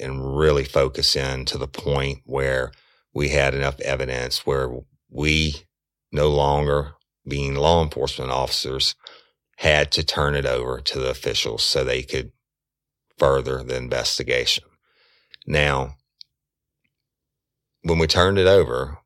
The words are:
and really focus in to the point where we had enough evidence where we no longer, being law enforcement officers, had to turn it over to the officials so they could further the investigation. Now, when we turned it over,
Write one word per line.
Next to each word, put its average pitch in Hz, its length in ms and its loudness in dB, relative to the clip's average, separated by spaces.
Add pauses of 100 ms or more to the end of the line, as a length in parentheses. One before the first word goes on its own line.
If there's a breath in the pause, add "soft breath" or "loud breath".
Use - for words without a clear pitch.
and 67 360 -6
really 73 280 2
focus 69 520 0
in 65 300 -4
to - 100 -4
the 67 100 -6
point 69 580 -4
where 65 480 -2 (420 soft breath)
we 71 160 2
had 69 240 2
enough 67 260 -2
evidence 64 640 -4
where 67 260 -2 (380)
we 78 460 0 (580)
no 73 160 2
longer, 71 640 2 (320)
being 69 280 -4
law 80 280 4
enforcement 65 480 -4
officers, 65 640 -2 (640 loud breath)
had 76 360 2
to 80 120 0
turn 73 300 0
it 69 100 -2
over 64 360 -2
to 67 180 -6
the 65 120 -2
officials 57 540 -4
so 67 200 0
they 64 180 -2
could - 300 -8 (840)
further 65 460 2
the 64 140 -4
investigation. 62 880 -2 (800 soft breath)
Now, 71 480 0 (1900)
when 82 180 2
we 80 80 2
turned 92 300 4
it 92 100 6
over, 71 580 4